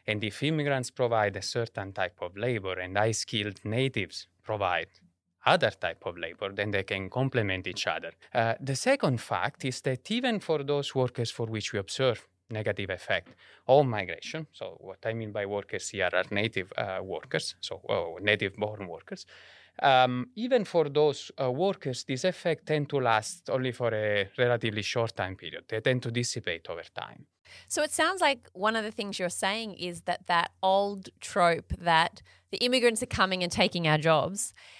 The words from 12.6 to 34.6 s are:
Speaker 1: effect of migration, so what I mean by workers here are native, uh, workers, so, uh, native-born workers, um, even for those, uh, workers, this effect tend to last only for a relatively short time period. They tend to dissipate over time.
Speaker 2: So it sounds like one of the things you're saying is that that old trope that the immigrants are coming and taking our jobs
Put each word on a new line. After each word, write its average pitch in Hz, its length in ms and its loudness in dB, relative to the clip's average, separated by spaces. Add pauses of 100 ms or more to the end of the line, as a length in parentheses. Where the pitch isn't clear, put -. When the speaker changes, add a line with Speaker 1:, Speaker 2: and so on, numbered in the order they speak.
Speaker 1:
effect 92 460 -2 (340)
of 139 160 8
migration, 107 680 -4
so 90 280 -12
what 95 240 -14
I 113 80 -2
mean 110 200 -6
by 104 120 -4
workers 101 460 -6
here 92 200 2
are 90 200 2
native, 104 480 -2
uh, 95 240 -2
workers, 87 580 -6
so, - 300 -10
uh, 87 320 -2
native-born 104 640 -2
workers, 85 400 -14 (560)
um, 127 540 6
even 240 280 2
for 160 240 2
those, 143 440 2 (100)
uh, 127 80 2
workers, 147 540 -2
this 131 180 -4
effect 175 440 -2
tend 147 240 0
to 139 100 0
last 113 500 2
only 127 220 0
for 117 200 0
a 104 460 0
relatively 117 440 2
short 117 340 -2
time 95 180 -4
period. 82 320 -14
They 110 140 -4
tend 127 240 2
to 117 80 -4
dissipate 113 580 -4
over 85 140 -10 (100)
time. - 320 -12 (400)
Speaker 2:
So - 160 -2
it 302 80 -2
sounds 349 300 2
like 277 320 2
one 214 240 0
of 214 80 0
the 214 80 -6
things 202 260 -8
you're 180 100 0
saying 202 460 -2
is 175 280 -10
that - 260 -4
that 175 240 2 (100)
old 196 460 4 (120)
trope 170 600 2
that 165 420 4 (300)
the 254 60 -4
immigrants 240 440 4
are 240 40 -4
coming 185 360 0
and 175 80 0
taking 180 380 2
our 151 100 6
jobs 160 560 2 (240)